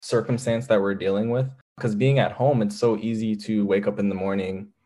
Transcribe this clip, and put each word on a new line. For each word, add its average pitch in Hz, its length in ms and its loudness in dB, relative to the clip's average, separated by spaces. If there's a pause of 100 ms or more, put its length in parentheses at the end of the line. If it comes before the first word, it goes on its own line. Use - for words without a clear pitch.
circumstance 117 680 -2
that 107 120 4
we're 101 140 2
dealing 98 360 0
with, 131 200 0 (300)
'cause 110 160 0
being 131 240 4
at 98 140 2
home, 127 280 2
it's 104 160 -2
so 113 200 2
easy 110 400 -2
to 104 280 0
wake 101 220 2
up 101 120 -2
in 101 100 0
the 95 60 -2
morning, 95 520 -4 (180)